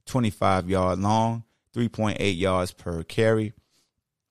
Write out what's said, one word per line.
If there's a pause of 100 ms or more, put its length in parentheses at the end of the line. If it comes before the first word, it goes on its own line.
twenty-five
yard
long, (280)
three
point
eight
yards
per
carry. (760)